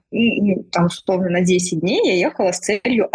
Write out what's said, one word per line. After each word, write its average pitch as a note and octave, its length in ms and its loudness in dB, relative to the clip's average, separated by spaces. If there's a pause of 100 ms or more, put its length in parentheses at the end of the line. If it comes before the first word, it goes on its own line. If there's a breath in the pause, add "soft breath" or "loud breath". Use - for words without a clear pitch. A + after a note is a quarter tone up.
(120)
ну, A3+ 340 0
ну, F#3 260 0
там, F3 160 2
условно, F#3 420 -2
на F3 120 0
десять F3+ 380 0
дней A3+ 260 0
я A#3 100 2
ехала G3 360 0
с F3+ 80 -4
целью G#3+ 560 -2